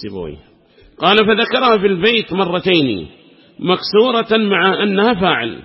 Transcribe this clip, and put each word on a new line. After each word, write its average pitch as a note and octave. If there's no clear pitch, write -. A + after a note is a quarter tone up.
سيبويه. E2+
قال: F#3+
"فذكرها A3
في G3
البيت G3+
مرتين E3+
مكسورة G#3+
مع F#3+
أنها G#3
فاعل". B2